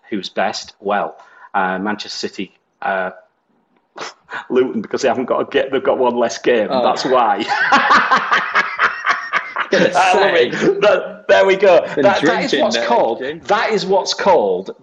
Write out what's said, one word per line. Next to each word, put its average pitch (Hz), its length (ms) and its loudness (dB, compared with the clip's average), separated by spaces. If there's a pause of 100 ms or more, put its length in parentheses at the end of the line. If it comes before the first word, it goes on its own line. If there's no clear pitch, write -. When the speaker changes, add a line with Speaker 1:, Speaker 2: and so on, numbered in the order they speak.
Speaker 1:
who's 95 200 -8
best? - 500 -6
Well, 98 380 -4 (360)
uh, 92 260 -2
Manchester 104 480 -8
City, - 260 -12 (280)
uh, 95 300 -4 (840)
<laughs> - 520 -14
Luton, 123 320 0
because - 200 -8
they 131 80 2
haven't 117 160 -2
got - 160 -2
a 123 40 -6
get, - 260 -2
they've 135 120 -2
got 110 140 0
one 120 200 0
less 117 200 -2
game. 117 320 0
Speaker 2:
Oh. 131 140 0
Speaker 1:
That's 123 220 0
why. 117 380 2
<laughs> - 1080 0 (1200)
Speaker 2:
Gonna 175 140 4 (100)
Speaker 1:
I 180 180 4
love 196 220 2
Speaker 2:
say. 120 140 4
Speaker 1:
it. - 320 0
But - 460 0
there 196 160 6
we 190 120 4
go. 185 240 6 (160)
Speaker 2:
Been 147 80 2
Speaker 1:
That, 196 180 4
that 185 220 0
is 240 80 -4
Speaker 2:
drinking 220 100 0
Speaker 1:
what's - 140 0
Speaker 2:
there, 117 120 -2
Speaker 1:
called, 143 320 0
Speaker 2:
Jim. 147 260 -8
Speaker 1:
that 220 260 0
is 196 120 -2
what's 185 300 0
called 101 540 2 (160)